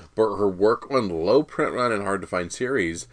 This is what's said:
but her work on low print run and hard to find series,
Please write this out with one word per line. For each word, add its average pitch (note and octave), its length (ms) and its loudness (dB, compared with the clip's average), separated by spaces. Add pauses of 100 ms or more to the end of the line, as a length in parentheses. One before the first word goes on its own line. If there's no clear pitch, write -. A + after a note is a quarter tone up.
(160)
but A2 180 2
her G2+ 140 2
work G2 420 2
on B2 180 0
low F#2 360 2
print C#3+ 280 -4
run A#2+ 200 0
and G2+ 100 -2
hard G2 200 -2
to F2 40 -10
find F2+ 260 -4
series, G2 600 -4